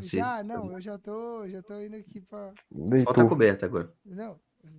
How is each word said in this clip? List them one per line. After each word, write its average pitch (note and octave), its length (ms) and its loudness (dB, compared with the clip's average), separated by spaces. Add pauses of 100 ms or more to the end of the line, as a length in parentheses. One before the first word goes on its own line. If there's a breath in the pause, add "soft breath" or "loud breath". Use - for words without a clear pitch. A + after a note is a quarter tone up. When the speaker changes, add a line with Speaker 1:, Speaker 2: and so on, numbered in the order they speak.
Speaker 1:
Já? F#3 360 -2
Speaker 2:
Vocês G#3 100 -8
Speaker 1:
Não, G#3+ 260 -8
eu F#3 80 -14
já G3+ 180 -12
tô, A3 500 -10
já F#3 140 -12
tô G#3 180 -16
indo G#3+ 160 -14
aqui G3+ 240 -18
pra G3 320 -16 (180)
Speaker 2:
Falta D#2+ 200 -6
Speaker 3:
Deitou. B2 380 8
Speaker 2:
coberta G#2 380 4
agora. E2+ 260 -6 (120)
Speaker 1:
Não, G3 360 -14 (380)